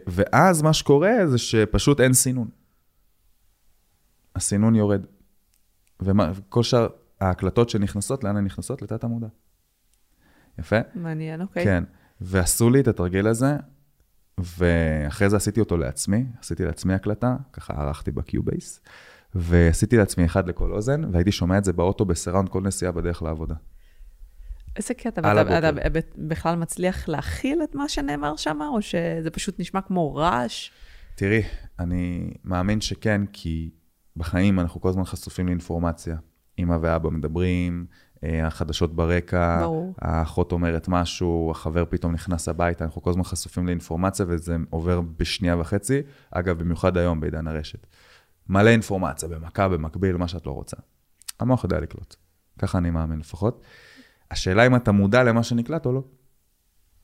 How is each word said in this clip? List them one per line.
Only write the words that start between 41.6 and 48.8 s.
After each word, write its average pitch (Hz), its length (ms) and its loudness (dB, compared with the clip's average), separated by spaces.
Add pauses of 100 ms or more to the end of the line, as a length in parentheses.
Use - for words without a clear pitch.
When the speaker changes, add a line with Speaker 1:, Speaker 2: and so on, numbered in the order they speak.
Speaker 1:
פתאום 85 240 -2
נכנס 85 360 -4
הביתה, 85 360 -2
אנחנו 80 180 -8
כל 90 80 -2
הזמן 90 120 0
חשופים - 440 -4
לאינפורמציה, 90 640 -2
וזה 85 280 -2 (140)
עובר 87 300 0
בשנייה 85 580 -2
וחצי, 101 420 -2 (300)
אגב, 90 280 -2
במיוחד 85 380 0
היום 85 240 0
בעידן 78 260 -4
הרשת. 78 400 -8 (640)
מלא 101 220 6
אינפורמציה, 92 580 0